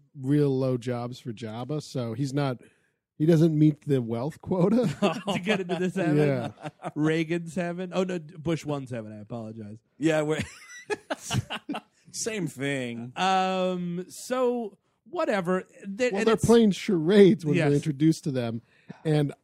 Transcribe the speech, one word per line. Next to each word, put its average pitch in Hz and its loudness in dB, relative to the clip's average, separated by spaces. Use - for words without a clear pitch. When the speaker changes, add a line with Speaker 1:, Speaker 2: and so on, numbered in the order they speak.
Speaker 1:
real 139 2
low 131 0
jobs 120 -6
for 123 -12
Jabba, 123 -8
so 117 -6
he's 131 -4
not, 139 -2
he 151 0
doesn't 160 6
meet 151 4
the 135 2
wealth 117 -6
quota. 202 2
Speaker 2:
<laughs> 196 0
To 208 -4
get 196 0
into 175 -6
this 180 -2
heaven? 165 2
Speaker 1:
Yeah. 143 -2
Speaker 2:
Reagan's 160 -2
heaven? 175 -6
Oh, 190 0
no, 185 -4
Bush 156 -6
one's 143 -6
heaven. 110 -8
I 107 -14
apologize. 110 -12
Speaker 3:
Yeah, 156 2
we're 151 -2
<laughs> 415 -6
same 214 -6
thing. 123 -6
Speaker 2:
Um, 185 0
so, 247 -4
whatever. 202 -2
Th-, 247 0
Speaker 1:
Well, 196 -2
Speaker 2:
and 220 0
Speaker 1:
they're 226 6
Speaker 2:
it's - 0
Speaker 1:
playing 226 8
charades 175 6
when 151 2
Speaker 2:
Yes. 160 4
Speaker 1:
they're 143 4
introduced 156 2
to 151 -4
them. 117 -2
And 151 2